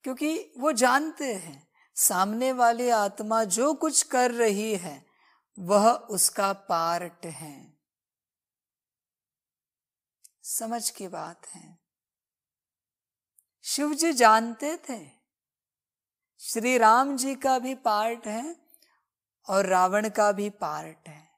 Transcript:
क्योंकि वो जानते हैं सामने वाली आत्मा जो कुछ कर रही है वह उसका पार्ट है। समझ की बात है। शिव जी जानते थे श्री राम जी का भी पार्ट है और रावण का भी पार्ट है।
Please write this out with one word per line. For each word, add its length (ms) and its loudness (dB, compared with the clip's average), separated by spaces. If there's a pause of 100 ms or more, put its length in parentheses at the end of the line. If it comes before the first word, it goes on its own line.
क्योंकि 540 -6
वो 140 0
जानते 640 0
हैं 340 -14 (280)
सामने 560 0
वाली 380 2
आत्मा 540 0
जो 300 0
कुछ 300 0
कर 280 2
रही 440 0
है 300 -12 (540)
वह 320 4
उसका 640 -2
पार्ट 720 -4
है। 500 -16 (2750)
समझ 460 -6
की 180 -12
बात 400 -14
है। 320 -20 (1800)
शिव 300 -4
जी 200 0
जानते 640 2 (120)
थे 220 -14 (1300)
श्री 380 -2
राम 400 6
जी 180 -4
का 240 0
भी 160 -6
पार्ट 520 -2
है 280 -8 (960)
और 160 2
रावण 440 2
का 220 2
भी 180 -4
पार्ट 580 -10
है। 300 -20